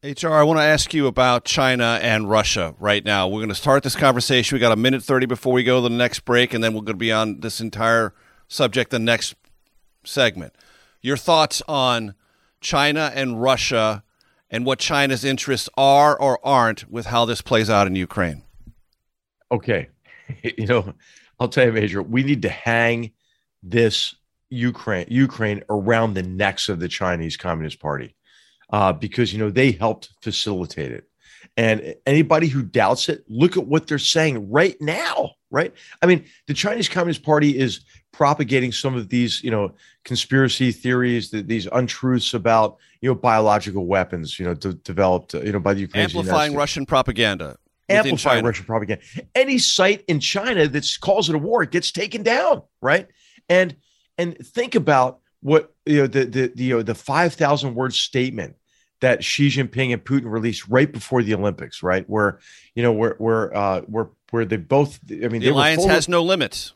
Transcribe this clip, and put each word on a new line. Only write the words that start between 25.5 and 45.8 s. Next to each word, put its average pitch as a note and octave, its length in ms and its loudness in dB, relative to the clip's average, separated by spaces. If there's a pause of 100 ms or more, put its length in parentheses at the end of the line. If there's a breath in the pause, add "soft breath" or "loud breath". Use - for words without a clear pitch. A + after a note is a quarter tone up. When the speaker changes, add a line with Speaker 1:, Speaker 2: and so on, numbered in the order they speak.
Speaker 2:
around G#2+ 440 0
the F#2 100 -4
necks F#2+ 460 -2
of F2+ 100 -4
the F2 80 -6
Chinese E2+ 500 -4
Communist D#2+ 420 -6
Party, C#2+ 360 -8 (560 soft breath)
uh, G2+ 200 2
because, G2 400 -4
you G#2 80 -8
know, G#2+ 100 -2
they B2+ 220 2
helped G#2 380 -4 (120)
facilitate F2+ 680 -6
it. - 140 -14 (500 soft breath)
And A2 400 0 (100)
anybody D#3 420 4
who C3+ 140 -2
doubts A2 460 0
it, D3+ 220 -6
look C3 260 2
at D3+ 100 0
what D3+ 220 0
they're D3 120 -4
saying C3 520 0
right E3 300 4
now, G3 500 -2 (180)
right? D#3 240 -2 (280 loud breath)
I F3 60 2
mean, F3+ 180 4 (220 soft breath)
the D3 60 -2
Chinese G#3 360 -2
Communist E3+ 340 -2
Party D3+ 340 2
is B2+ 240 -2 (300 soft breath)
propagating C3 600 0
some C3 220 -4
of G#2+ 140 -6
these, A#2+ 340 0
you B2 80 -4
know, G2+ 220 -2 (300 soft breath)
conspiracy C3 680 0
theories, B2 600 -2
th-, G#2 140 -6
these G#2 220 -4
untruths B2+ 680 -2
about, A2+ 440 2 (240 soft breath)
you B2 80 0
know, B2 60 2
biological G#2+ 680 2
weapons, F2 540 -2
you F#2 60 -6
know, F2 80 -2
de-, F2+ 200 -6
developed, F2+ 600 -2
uh, C2 60 -6
you G2+ 120 -6
know, G2+ 60 -2
by G2+ 140 0
the G2 80 -2